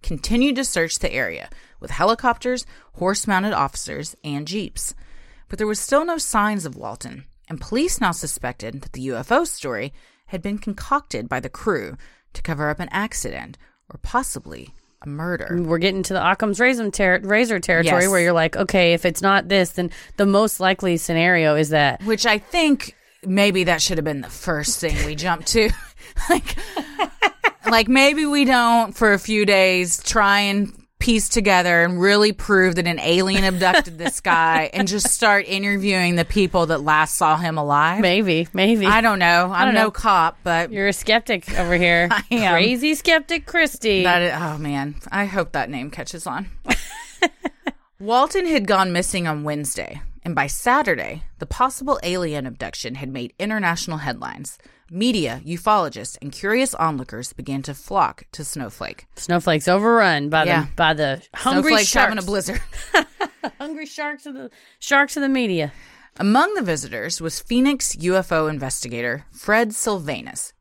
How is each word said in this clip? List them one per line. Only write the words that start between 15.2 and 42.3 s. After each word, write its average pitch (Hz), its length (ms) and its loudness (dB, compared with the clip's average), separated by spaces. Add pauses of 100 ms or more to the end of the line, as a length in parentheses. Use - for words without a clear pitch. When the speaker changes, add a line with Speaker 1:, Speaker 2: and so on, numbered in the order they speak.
Speaker 2:
We're 165 160 0
getting 190 240 0
to 185 120 -4
the 180 160 2
Occam's 202 300 -2
razor 240 300 2
ter-, 190 320 2
razor 214 360 2
territory 170 460 2
Speaker 1:
Yes. 190 60 2
Speaker 2:
where 185 100 4
you're 170 140 4
like, 160 220 2
"Okay, 180 380 2
if 165 120 -2
it's 170 160 -2
not 196 260 2
this, 190 220 2
then 175 200 -4 (280)
the 202 80 4
most 202 340 2
likely 185 380 2
scenario 165 580 2
is 151 140 2
that." 147 340 2
Speaker 1:
Which 220 220 0
I 214 120 2
think 311 580 0 (300)
maybe 190 380 2
that 170 180 2
should 185 160 0
have 151 60 -2
been 147 180 -4
the - 80 -14
first - 500 -4
thing 147 240 0
we 151 100 -4
jumped 170 340 -4
to. 220 260 2
<laughs> - 60 -8 (500)
Like, - 260 0 (1120)
like, 226 200 4
maybe 277 380 4
we 285 180 2
don't, 233 480 4
for 214 220 4
a 196 40 0
few 214 280 0
days, 185 580 4
try 202 360 4
and 202 300 0 (300)
piece 220 280 2
together 180 540 4
and 175 180 0
really 208 320 6
prove 185 440 4
that 180 100 0
an 175 140 -2
alien 190 420 2
abducted 185 560 2
this - 220 -4
guy 165 540 2
and 196 120 0
just 196 220 -2
start 202 400 4
interviewing 196 640 0
the 170 120 2
people 180 400 2
that 151 160 0
last 156 340 2
saw 156 200 2
him 160 220 -4
alive. 151 420 2
Speaker 2:
Maybe, 180 520 2
maybe. 196 340 2
Speaker 1:
I 214 140 6
don't 220 180 2
know. 175 320 4
Speaker 2:
I 220 120 -2
Speaker 1:
I'm 262 60 4
Speaker 2:
don't 240 60 2
Speaker 1:
no 220 100 4
Speaker 2:
know. 214 60 0
Speaker 1:
cop, 175 540 2
but 170 260 0
Speaker 2:
You're 202 180 -2
a 196 40 0
skeptic 214 680 0
over 180 160 2
here. 170 340 4
Speaker 1:
<laughs> 233 40 2
I 202 180 0